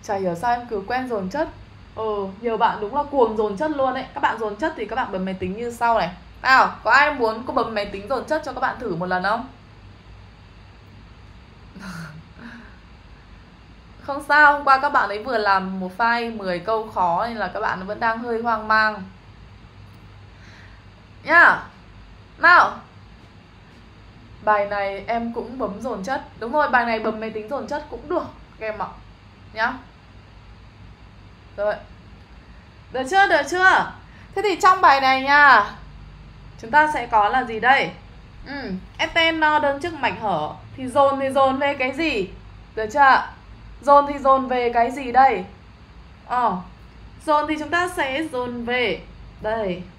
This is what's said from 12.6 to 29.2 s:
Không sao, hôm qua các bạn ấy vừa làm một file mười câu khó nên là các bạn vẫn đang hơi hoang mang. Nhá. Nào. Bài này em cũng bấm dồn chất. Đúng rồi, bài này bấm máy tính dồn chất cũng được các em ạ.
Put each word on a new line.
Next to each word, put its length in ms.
Không 260
sao, 260
hôm 100
qua 140
các 120
bạn 200
ấy 140
vừa 140
làm 420
một 180
file 400
mười 220
câu 360
khó 320
nên 100
là 100
các 120
bạn 260
vẫn 140
đang 200
hơi 220
hoang 260
mang. 360
Nhá. 400
Nào. 400
Bài 220
này 420
em 260
cũng 240
bấm 240
dồn 220
chất. 180
Đúng 120
rồi, 180
bài 160
này 140
bấm 200
máy 100
tính 200
dồn 180
chất 220
cũng 200
được 140
các 80
em 140
ạ. 60